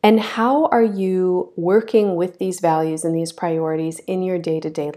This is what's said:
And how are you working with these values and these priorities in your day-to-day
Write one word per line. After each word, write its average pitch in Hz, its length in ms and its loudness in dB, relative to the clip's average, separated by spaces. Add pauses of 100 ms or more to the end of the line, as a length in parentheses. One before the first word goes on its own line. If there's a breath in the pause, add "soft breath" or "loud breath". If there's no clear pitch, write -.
And 214 180 6
how 262 460 0
are 233 180 4
you 185 720 0
working 202 580 2
with 180 240 -2
these 185 220 -4
values 160 460 0
and 165 100 0
these 165 160 -4
priorities 160 680 -4
in 185 220 -4
your 185 160 -2
day-to-day 160 580 -4